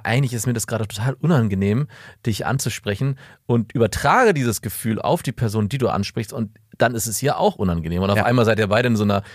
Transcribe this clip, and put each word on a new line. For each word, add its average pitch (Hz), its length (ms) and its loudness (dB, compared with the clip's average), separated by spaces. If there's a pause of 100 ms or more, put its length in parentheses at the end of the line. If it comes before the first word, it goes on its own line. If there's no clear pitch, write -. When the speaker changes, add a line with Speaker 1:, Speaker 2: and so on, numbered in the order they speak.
Speaker 1:
eigentlich 120 280 0
ist 113 140 -4
mir 123 60 0
das 113 160 -4
gerade 110 180 -2
total 113 280 -4
unangenehm, 110 760 0 (360)
dich 104 220 -2
anzusprechen." 123 720 -4 (280)
Und 120 280 0
übertrage 156 580 2
dieses 123 300 0
Gefühl 110 380 -4
auf 170 240 -2
die 135 80 -4
Person, 107 360 0
die 139 100 -4
du 120 100 0
ansprichst. 101 440 -4
Und 117 200 -6 (260)
dann 120 160 2
ist 113 120 -4
es 110 140 -4
ihr 127 180 0
auch 190 180 0
unangenehm. 87 460 -2
Und 98 80 0
auf 104 80 2
Speaker 2:
Ja. 104 60 2
Speaker 1:
einmal 123 200 4
seid 107 160 2
ihr 104 80 2
beide 113 180 2
in 117 100 2
so 104 60 0
einer 101 220 2 (100)